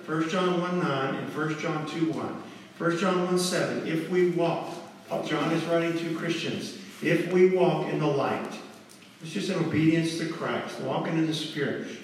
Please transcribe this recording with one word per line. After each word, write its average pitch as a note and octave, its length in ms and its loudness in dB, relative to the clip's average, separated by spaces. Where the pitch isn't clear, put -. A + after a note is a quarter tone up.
First D#3+ 240 -2
John F3+ 300 2
one F3+ 180 0
nine, C#3 380 0
and - 160 -6
First D3+ 260 -2
John D#3 300 -4
two E3 240 0
one. - 280 -6
First E3+ 220 0
John F3+ 240 2
one F3+ 120 2
seven, D#3 480 0
if D#3 260 -2
we F3+ 200 6
walk, E3 380 0
Paul, D#3+ 160 -2
John D#3 260 0
is E3 140 0
writing E3+ 340 2
to E3 180 -4
Christians, - 600 -4
if F3 300 2
we F#3 180 8
walk E3 380 4
in D3+ 100 0
the D3+ 80 2
light, C#3 460 0
it's D#3+ 120 -12
just F#3+ 180 -2
in F3 80 0
obedience D#3+ 600 2
to D#3+ 100 -2
Christ, - 540 -6
walking E3 360 -2
in D#3+ 80 2
the D3+ 80 0
Spirit. - 540 -4